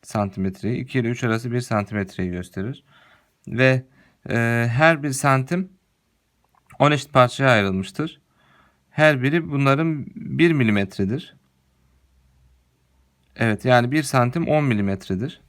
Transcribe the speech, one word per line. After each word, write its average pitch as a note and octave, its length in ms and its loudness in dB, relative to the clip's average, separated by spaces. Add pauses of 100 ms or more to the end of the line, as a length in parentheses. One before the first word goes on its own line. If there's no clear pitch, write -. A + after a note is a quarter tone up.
santimetreyi, F#2+ 720 -4
iki C3 220 -4
ile A2+ 80 -2
üç A#2+ 160 -4
arası A#2 280 -2
bir B2 100 -2
santimetreyi G2+ 680 -4
gösterir. F#2+ 520 -8 (640)
Ve, C3 380 -4 (440)
e, A#2 420 -2
her D3+ 320 2
bir D3 80 -4
santim C#3 580 -2 (1080)
on C#3+ 120 6
eşit - 220 -4
parçaya C3 360 4
ayrılmıştır. G2+ 720 0 (680)
Her D3+ 340 2
biri D#3+ 280 0
bunların C#3+ 540 0 (100)
bir D#3+ 360 2
milimetredir. G#2 840 0 (2000)
Evet, A2 300 -2
yani B2 260 4
bir D3+ 120 0
santim B2+ 440 0
on D3+ 160 2
milimetredir. G2+ 840 -2